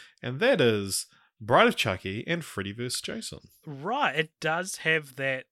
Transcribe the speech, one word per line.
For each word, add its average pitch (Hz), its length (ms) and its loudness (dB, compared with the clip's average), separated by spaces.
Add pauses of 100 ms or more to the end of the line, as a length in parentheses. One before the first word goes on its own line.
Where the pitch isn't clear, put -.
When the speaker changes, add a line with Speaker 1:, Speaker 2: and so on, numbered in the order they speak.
(220)
Speaker 1:
and 131 200 -6
that 240 180 4
is 104 460 2 (340)
Bride 135 280 6
of 240 100 2
Chucky 95 500 -2
and 165 160 -2
Freddy 98 300 -6
versus 120 260 -6
Jason. - 400 -10 (260)
Speaker 2:
Right, 160 480 -2
it 160 180 -2 (100)
does 170 360 -2
have 156 380 0
that 135 360 -4